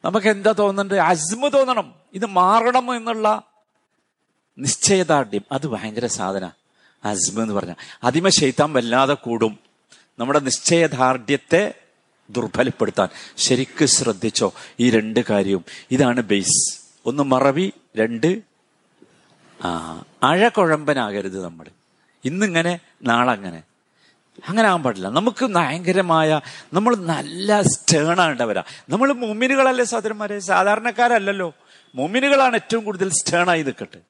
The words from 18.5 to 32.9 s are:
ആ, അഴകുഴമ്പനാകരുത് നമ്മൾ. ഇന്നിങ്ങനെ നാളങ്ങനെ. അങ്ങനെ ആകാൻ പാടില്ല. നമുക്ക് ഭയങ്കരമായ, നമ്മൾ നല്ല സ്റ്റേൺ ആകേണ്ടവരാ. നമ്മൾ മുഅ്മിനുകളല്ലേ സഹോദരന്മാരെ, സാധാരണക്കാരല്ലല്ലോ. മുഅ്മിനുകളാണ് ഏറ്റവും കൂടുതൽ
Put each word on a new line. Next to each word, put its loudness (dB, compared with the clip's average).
ആ, -8
അഴകുഴമ്പനാകരുത് 2
നമ്മൾ. -14
ഇന്നിങ്ങനെ -2
നാളങ്ങനെ. 0
അങ്ങനെ 2
ആകാൻ 2
പാടില്ല. -2
നമുക്ക് 0
ഭയങ്കരമായ, 0
നമ്മൾ 2
നല്ല -2
സ്റ്റേൺ 2
ആകേണ്ടവരാ. 0
നമ്മൾ 0
മുഅ്മിനുകളല്ലേ 0
സഹോദരന്മാരെ, -6
സാധാരണക്കാരല്ലല്ലോ. 0
മുഅ്മിനുകളാണ് 2
ഏറ്റവും -2
കൂടുതൽ -4